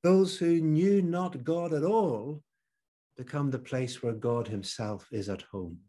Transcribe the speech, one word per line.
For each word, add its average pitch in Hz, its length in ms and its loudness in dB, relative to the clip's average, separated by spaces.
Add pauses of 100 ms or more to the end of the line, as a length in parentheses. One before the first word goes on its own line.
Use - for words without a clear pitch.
Those 190 340 6
who 170 240 4
knew 175 400 4
not 175 420 -2
God 165 300 -2
at 147 100 0
all 151 580 0 (760)
become 139 340 -4
the 127 80 -4
place 127 420 -4
where 117 120 -2
God 117 340 -2
himself 104 640 -6
is 101 160 -4
at 95 140 -6
home. 90 480 -10